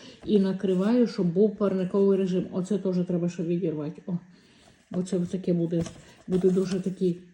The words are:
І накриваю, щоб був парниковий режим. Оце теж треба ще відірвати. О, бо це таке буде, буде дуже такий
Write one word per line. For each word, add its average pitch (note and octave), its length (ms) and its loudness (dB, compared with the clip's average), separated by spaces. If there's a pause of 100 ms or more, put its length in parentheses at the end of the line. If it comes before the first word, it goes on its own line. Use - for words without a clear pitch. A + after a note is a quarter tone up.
(240)
І G#3 140 4
накриваю, G3 680 2
щоб F#3 200 0
був G3+ 300 2
парниковий G3 640 2
режим. F#3 340 0
Оце F#3 260 -2
теж F#3 180 -2 (100)
треба F3 220 0
ще F3 140 -6
відірвати. E3 640 -4
О, F#3+ 60 -6 (800)
бо F3+ 120 -2
це F3+ 180 -2
таке F3+ 320 -2
буде, E3+ 320 0 (440)
буде F#3 220 2
дуже F#3 300 0
такий F3+ 380 -2 (160)